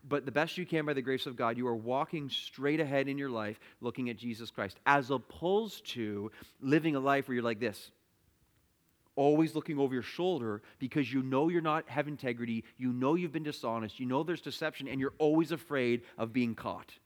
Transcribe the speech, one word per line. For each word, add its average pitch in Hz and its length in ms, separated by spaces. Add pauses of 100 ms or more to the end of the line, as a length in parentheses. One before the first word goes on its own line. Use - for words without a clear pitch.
But 135 180
the 139 60
best 156 260
you 175 80
can 156 200
by 147 80
the 135 80
grace 131 240
of 131 100
God, 117 220
you 123 100
are 120 80
walking 131 540
straight 143 500
ahead 139 280
in 139 100
your 139 120
life 107 300 (200)
looking 120 300
at 110 80
Jesus 113 340
Christ, 101 340
as 139 260
opposed 185 800
to 107 400 (300)
living 151 340
a 135 40
life 139 280
where 127 80
you're 120 80
like 117 160
this, 110 320 (1200)
always 151 400
looking 151 240
over 131 140
your 123 100
shoulder 127 580 (180)
because 127 320
you 135 120
know 135 260
you're 175 120
not, 156 280
have 139 180
integrity, 120 560 (140)
you 127 140
know 127 240
you've 175 160
been 156 120
dishonest, 113 560
you 131 60
know 131 180
there's 160 180
deception, 151 460
and 135 120
you're 135 200
always 156 320
afraid 123 500 (160)
of 113 160
being 117 220
caught. - 380 (120)